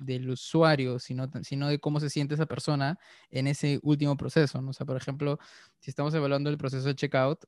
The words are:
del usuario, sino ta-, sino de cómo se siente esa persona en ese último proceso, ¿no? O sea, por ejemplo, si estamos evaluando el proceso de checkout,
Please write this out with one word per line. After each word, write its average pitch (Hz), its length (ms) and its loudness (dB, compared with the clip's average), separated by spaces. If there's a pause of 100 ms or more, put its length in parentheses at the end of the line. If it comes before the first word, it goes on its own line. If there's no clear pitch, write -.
del 127 280 -4
usuario, 131 720 4
sino 131 300 -6
ta-, 127 160 -10
sino 143 240 -2
de 147 100 0
cómo 151 220 0
se 147 80 -2
siente 143 260 -2
esa 151 100 0
persona 147 540 -2 (300)
en 135 180 0
ese 143 360 0
último 143 340 2
proceso, 135 440 2
¿no? 135 100 -6
O - 20 -10
sea, 143 120 -8
por 135 120 -4
ejemplo, 143 420 -2 (400)
si - 120 -12
estamos 147 220 -2
evaluando 143 360 2
el 147 80 0
proceso 135 320 -2
de 139 60 2
checkout, 139 520 2